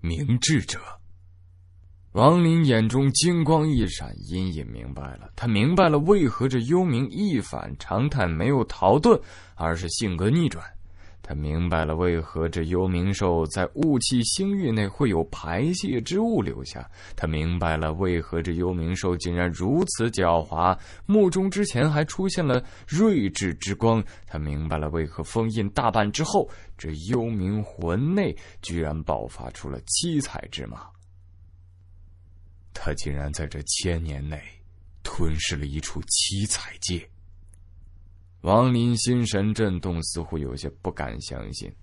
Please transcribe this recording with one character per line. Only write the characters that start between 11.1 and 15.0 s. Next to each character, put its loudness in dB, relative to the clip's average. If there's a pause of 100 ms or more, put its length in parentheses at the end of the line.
他 -8
明 -2
白 2
了 0
为 2
何 -2
这 -4
幽 0
冥 0
兽 2
在 -2
雾 2
气 2
星 0
域 0
内 0
会 0